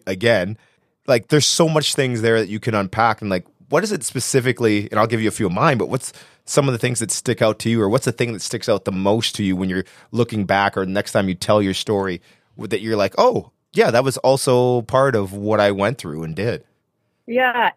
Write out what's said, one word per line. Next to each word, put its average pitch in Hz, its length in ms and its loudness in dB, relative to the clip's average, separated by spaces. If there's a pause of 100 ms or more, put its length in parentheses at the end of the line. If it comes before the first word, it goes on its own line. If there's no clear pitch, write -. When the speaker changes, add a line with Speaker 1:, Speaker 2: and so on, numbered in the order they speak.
Speaker 1:
again, 98 500 0 (480)
like, 123 220 2
there's 151 180 4
so 165 240 2
much 151 260 0
things 123 260 -2
there 113 180 2
that 98 100 -2
you 107 100 -6
can 113 140 -4
unpack. 107 480 0
And, 107 80 -6
like, 92 160 -2 (240)
what 160 140 2
is 214 80 -4
it 165 120 -6
specifically, 117 880 0
and 104 100 -2
I'll 113 80 4
give 113 140 -2
you 110 60 0
a 98 40 0
few 110 140 -2
of 87 60 0
mine, 127 260 0
but 90 120 -2
what's - 240 -6 (320)
some 139 220 0
of 131 40 0
the 117 80 -2
things 123 200 -2
that 104 120 -4
stick - 300 -2
out 110 180 2
to 117 100 -2
you, 117 120 2
or 98 80 2
what's 123 160 0
the 123 60 0
thing 120 220 -2
that 90 80 -10
sticks - 260 -8
out 104 180 0
the 98 60 -4
most 98 440 -2
to 107 80 -4
you 95 120 0
when 95 140 -2
you're 92 160 -4 (260)
looking 110 340 -2
back, 98 320 2
or 98 80 0
the 95 60 -4
next 101 200 -4
time 101 180 0
you 90 60 -2
tell 107 260 2
your 98 120 0
story, 95 480 -4 (340)
w-, 107 120 -14
that 98 140 -4
you're 110 160 -4
like, 98 200 0
"Oh, 214 340 -2 (200)
yeah, 202 200 2
that 120 120 4
was 135 140 -2
also 123 680 2
part 131 320 2
of 98 180 -2
what 104 260 -2
I 101 120 6
went 101 260 0
through 80 260 -8
and 80 120 -8
did"? 98 280 -4 (640)
Speaker 2:
Yeah, 240 500 0